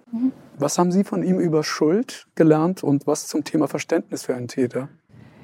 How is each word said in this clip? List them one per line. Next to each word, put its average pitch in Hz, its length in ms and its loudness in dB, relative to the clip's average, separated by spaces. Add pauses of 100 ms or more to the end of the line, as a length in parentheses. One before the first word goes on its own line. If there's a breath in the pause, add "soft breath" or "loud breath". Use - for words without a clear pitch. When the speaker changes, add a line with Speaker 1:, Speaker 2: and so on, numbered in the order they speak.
(100)
Speaker 1:
Mhm. 240 220 -2 (260)
Speaker 2:
Was 143 200 -2
haben 180 120 4
Sie 190 140 4
von 190 180 -4
ihm 185 160 2
über 160 240 2
Schuld 170 720 -2
gelernt 160 480 2
und 143 240 0
was 151 220 -2
zum 151 160 -2
Thema 147 240 0
Verständnis - 560 -4
für 135 100 -2
einen 123 140 -8
Täter? 127 400 -4 (560 loud breath)